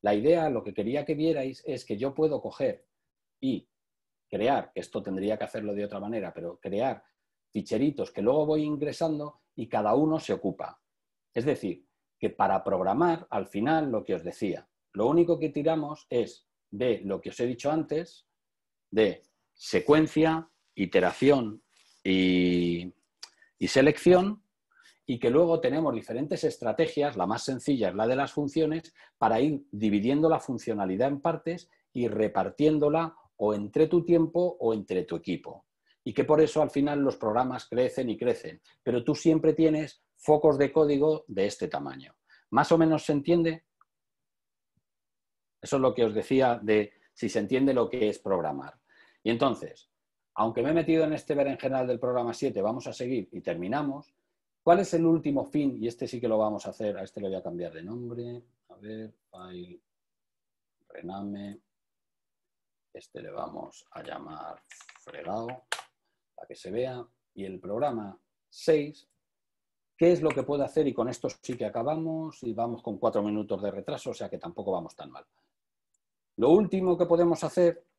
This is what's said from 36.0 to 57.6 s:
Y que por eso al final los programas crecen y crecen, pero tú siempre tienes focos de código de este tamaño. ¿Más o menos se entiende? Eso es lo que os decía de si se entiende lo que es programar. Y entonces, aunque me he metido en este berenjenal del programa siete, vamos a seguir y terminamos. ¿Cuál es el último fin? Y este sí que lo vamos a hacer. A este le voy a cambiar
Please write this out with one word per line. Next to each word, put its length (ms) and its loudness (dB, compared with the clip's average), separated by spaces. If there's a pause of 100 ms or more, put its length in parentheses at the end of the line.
Y 80 -8
que 100 0
por 160 4
eso 220 4
al 80 2
final 300 0
los 180 0
programas 500 -2
crecen 420 0
y 80 -4
crecen, 440 -4 (200)
pero 220 0
tú 120 0
siempre 380 4
tienes 480 2 (140)
focos 420 4
de 140 2
código 560 2
de 200 0
este 200 -4
tamaño. 480 -8 (360)
¿Más 200 4
o 60 6
menos 260 4
se 80 -2
entiende? 540 0 (1900)
Eso 160 -6
es 60 2
lo 120 4
que 120 2
os 80 0
decía 480 2
de 320 2 (200)
si 140 -6
se 120 -2
entiende 340 2
lo 160 2
que 180 0
es 120 -2
programar. 600 -4 (440)
Y 80 0
entonces, 580 -4 (460)
aunque 260 0
me 80 0
he 40 2
metido 300 4
en 100 0
este 220 -4
berenjenal 520 0
del 120 -2
programa 340 -2
siete, 280 -2
vamos 260 -2
a 60 -10
seguir 380 -4
y 100 -10
terminamos. 720 -6 (480)
¿Cuál 180 6
es 140 -2
el 120 2
último 380 2
fin? 380 -2
Y 60 -4
este 200 -6
sí 140 -8
que 60 -2
lo 100 2
vamos 280 0
a 40 -8
hacer. 280 -4
A 60 -8
este 160 -14
le 80 -6
voy 80 -4
a 80 -6
cambiar 300 -8